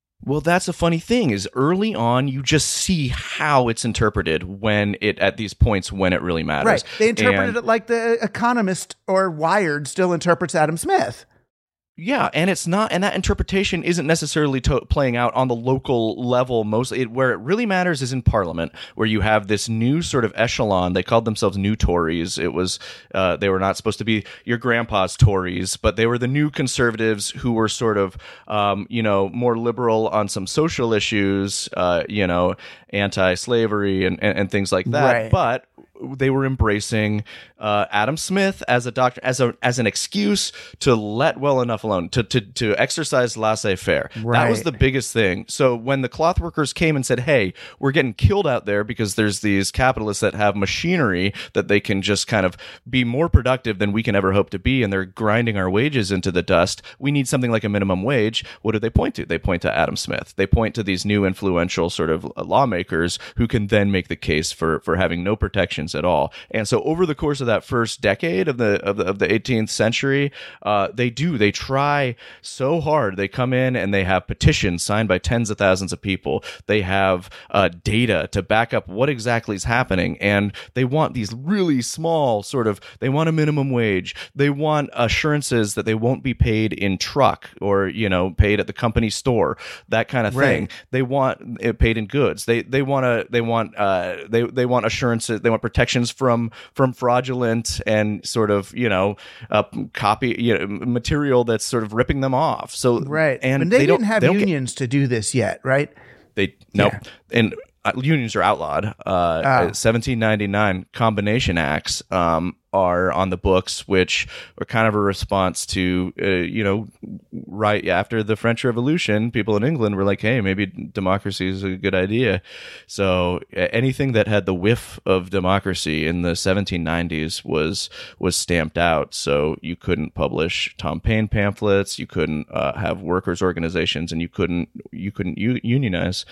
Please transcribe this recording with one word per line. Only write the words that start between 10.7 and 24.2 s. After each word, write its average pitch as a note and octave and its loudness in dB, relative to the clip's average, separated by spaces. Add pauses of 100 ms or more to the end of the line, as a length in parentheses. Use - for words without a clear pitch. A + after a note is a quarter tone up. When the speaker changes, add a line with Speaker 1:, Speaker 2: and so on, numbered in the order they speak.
Speaker 2:
Smith. - 0 (760)
Speaker 1:
Yeah, A#3+ 0
and E3 2
it's - -2
not, G3 0
and F3 0
that G3+ 0
interpretation F#3+ -2
isn't E3+ 0
necessarily D3+ 0
to-, - 0
playing B2+ 0
out A#2+ 0
on B2+ 0
the B2 0
local A#2+ 0
level. B2 0
Most, G#2+ 0
it, A#2+ -2
where B2+ 2
it F#2+ -4
really G3+ 0
matters F3+ 0
is B2+ -4
in B2+ -2
Parliament, E2 0 (240)
where A2 0
you G#2+ 2
have G#2+ 2
this G2+ 0
new A#2 0
sort C3+ 0
of G#2 0
echelon. G2 2
They F#2 2
called A#2 2
themselves G#2 0
New G2+ 0
Tories. E2+ 0
It F2 -2
was, F2+ -2 (340)
uh, F#2 2
they G2 0
were F#2+ 2
not F#2+ 2
supposed - -4
to A2 -6
be G#2+ 0 (220)